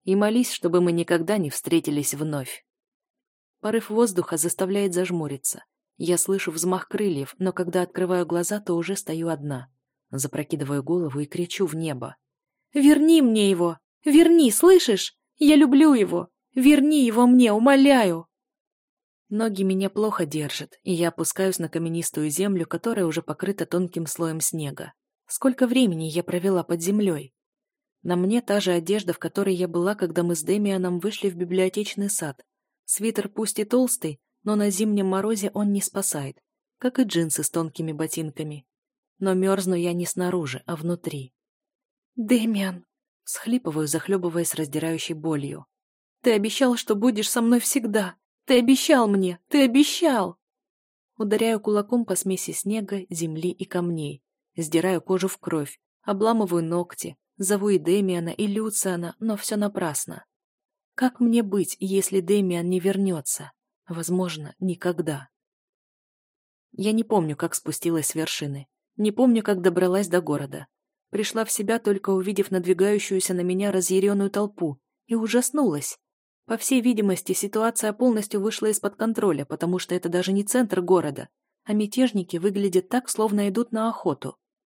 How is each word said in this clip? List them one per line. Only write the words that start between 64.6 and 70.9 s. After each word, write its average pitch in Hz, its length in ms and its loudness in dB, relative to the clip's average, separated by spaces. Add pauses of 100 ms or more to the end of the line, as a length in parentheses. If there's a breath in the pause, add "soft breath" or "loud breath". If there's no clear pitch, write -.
Я 208 200 -2
не 220 120 2
помню, 165 320 0
как 165 180 -4
спустилась 160 540 -4
с - 60 -6
вершины. 143 540 -6 (280)
Не 208 140 0
помню, 226 320 2
как 196 200 -2
добралась 185 460 2
до 180 120 2
города. 143 460 -6 (440)